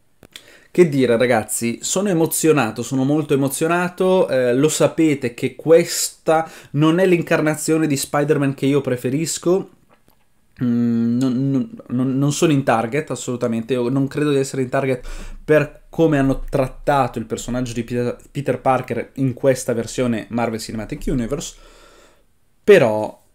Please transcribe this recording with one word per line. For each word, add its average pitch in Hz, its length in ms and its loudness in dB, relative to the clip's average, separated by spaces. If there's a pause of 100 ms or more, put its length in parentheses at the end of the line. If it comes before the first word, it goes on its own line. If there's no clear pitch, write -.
(720)
Che 180 180 4
dire, 123 280 2
ragazzi, 117 680 0
sono 202 260 -2
emozionato, 151 760 0
sono 131 180 -2
molto 143 320 0
emozionato, 175 960 0
eh, 123 260 0
lo 143 140 4
sapete 147 680 0
che - 220 -6
questa 165 920 2 (240)
non 160 280 4
è 190 60 4
l'incarnazione 160 840 0
di 139 80 0
Spider-Man 143 580 0
che 139 120 -2
io 139 140 2
preferisco. 151 880 -2 (920)
Mm, 120 560 0
non, 131 320 0
non, 127 200 -2 (180)
non, 127 300 0
non 143 140 2
sono 160 200 2
in 135 100 2
target, 123 480 0
assolutamente, 120 640 -4
io 123 160 0
non 139 180 0
credo 147 240 -2
di 139 80 2
essere 135 240 -2
in 127 60 -4
target 135 380 -2 (360)
per 151 460 2
come 156 300 2
hanno 135 300 0
trattato 139 720 -2
il 110 80 -6
personaggio 120 460 -6
di 117 100 -4
Peter, 120 340 -4 (140)
Peter 135 300 -4
Parker 123 540 -2
in 135 200 -2
questa 127 400 0
versione 113 540 -2
Marvel 113 320 -4
Cinematic 110 460 -10
Universe, 139 480 -4 (1080)
però 113 580 4 (140)